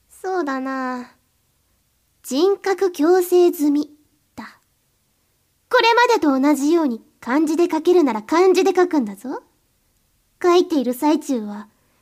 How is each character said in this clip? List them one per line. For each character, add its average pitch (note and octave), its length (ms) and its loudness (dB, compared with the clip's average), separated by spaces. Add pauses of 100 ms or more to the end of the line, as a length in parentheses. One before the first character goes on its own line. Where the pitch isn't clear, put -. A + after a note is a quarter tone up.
そ F#4 300 -8
う D#4 60 -4
だ C4+ 140 -6
な。 C4 560 -8 (1080)
「人 F#4 340 0
格 G4 280 -4
矯 F4+ 360 0
正 F4+ 300 2
済 D4 200 -2
み」 D4 240 -4 (400)
だ。 - 240 -18 (1120)
こ B4 120 2
れ A4+ 120 4
ま A#4+ 220 2
で - 40 0
と C#4 200 0
同 C#4+ 160 2
じ C#4+ 160 0
よ E4+ 120 2
う D4 40 0
に A#3 160 -6 (160)
漢 C#4+ 260 -2
字 D4+ 120 -2
で F4 120 0
書 D#4 120 -4
け F4 120 2
る F4 100 4
な B3+ 100 0
ら G#3+ 100 -8
漢 F4+ 300 2
字 F#4 100 2
で F#4 100 0
書 F4+ 140 2
く D#4 120 -2
ん A#3 60 -2
だ G3+ 100 -10
ぞ。 D4+ 280 -14 (1000)
書 F4+ 140 4
い F4+ 120 2
て D#4 120 -2
い B3 40 -2
る B3 100 -2
最 D4+ 260 0
中 C4 220 -6
は、 G#3 280 -14 (320)